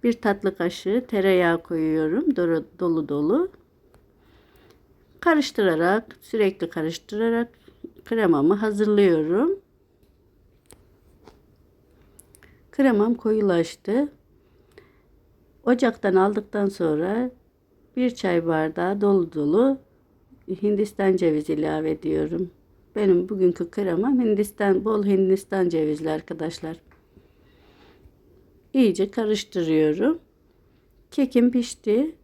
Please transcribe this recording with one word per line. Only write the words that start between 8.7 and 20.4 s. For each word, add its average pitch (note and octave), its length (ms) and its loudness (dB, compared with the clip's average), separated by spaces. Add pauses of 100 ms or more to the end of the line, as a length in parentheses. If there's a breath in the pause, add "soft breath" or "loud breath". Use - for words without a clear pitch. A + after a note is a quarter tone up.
Kremam A#3 440 2
koyulaştı. G#3+ 960 -2 (1500 soft breath)
Ocaktan A3+ 500 0
aldıktan G3+ 500 0
sonra G3 680 -2 (640)
bir B3 140 0
çay F3 380 -2
bardağı E3+ 540 -2
dolu G3 320 2
dolu G3+ 440 2 (840)